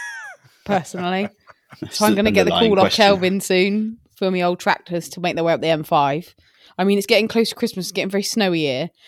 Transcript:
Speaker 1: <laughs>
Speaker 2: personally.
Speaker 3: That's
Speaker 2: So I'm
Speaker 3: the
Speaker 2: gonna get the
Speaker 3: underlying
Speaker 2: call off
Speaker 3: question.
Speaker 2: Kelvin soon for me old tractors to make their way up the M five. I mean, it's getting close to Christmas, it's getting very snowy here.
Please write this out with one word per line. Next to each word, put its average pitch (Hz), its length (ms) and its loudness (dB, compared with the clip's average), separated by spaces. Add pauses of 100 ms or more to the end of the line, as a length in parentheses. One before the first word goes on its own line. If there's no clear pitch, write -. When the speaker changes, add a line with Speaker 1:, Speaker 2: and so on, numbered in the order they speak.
(200)
Speaker 1:
<laughs> - 440 -20
Speaker 2:
personally. 185 640 -4 (520)
Speaker 3:
That's - 180 -10
Speaker 2:
So 214 80 2
I'm 214 60 6
Speaker 3:
the 196 40 2
Speaker 2:
gonna 214 140 2
get 196 140 4
the 170 80 0
Speaker 3:
underlying 220 200 4
Speaker 2:
call 190 80 2
off 190 40 6
Speaker 3:
question. 196 200 2
Speaker 2:
Kelvin 190 360 2
soon 202 580 0 (180)
for 190 140 -2
me 185 140 0
old 175 160 0
tractors - 500 -2
to - 100 -14
make 175 160 -4
their 165 80 -2
way 170 100 2
up 143 80 -2
the 160 60 -2
M 160 160 0
five. 147 500 0 (420)
I 185 80 0
mean, 202 140 4
it's 196 80 -4
getting 220 220 4
close 226 220 0
to - 40 -10
Christmas, 190 320 -6
it's 190 60 -12
getting 185 180 -4
very 196 120 -2
snowy 190 380 0
here. 143 300 -2 (180)